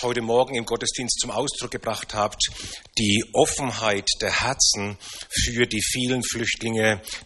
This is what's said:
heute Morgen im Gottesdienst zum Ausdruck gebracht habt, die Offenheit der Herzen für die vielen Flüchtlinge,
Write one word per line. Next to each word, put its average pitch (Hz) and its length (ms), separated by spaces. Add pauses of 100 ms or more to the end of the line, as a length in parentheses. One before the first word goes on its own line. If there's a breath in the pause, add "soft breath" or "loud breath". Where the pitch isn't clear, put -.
heute 120 200
Morgen 123 340
im 117 100
Gottesdienst - 540
zum 123 100
Ausdruck 123 400
gebracht - 420
habt, 107 300 (560 loud breath)
die 104 340
Offenheit 113 760 (120)
der 95 200
Herzen 104 580 (320 loud breath)
für 120 380
die 107 120
vielen 123 440
Flüchtlinge, 110 760 (260 loud breath)